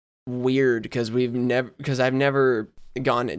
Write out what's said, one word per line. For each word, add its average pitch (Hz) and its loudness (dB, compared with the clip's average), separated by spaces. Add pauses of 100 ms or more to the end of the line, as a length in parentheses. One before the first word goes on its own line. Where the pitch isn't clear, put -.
(280)
weird 123 2
'cause 117 -2
we've 123 0
nev-, 123 0 (120)
'cause 135 -2
I've 127 2
never 131 2 (320)
gone 123 0 (120)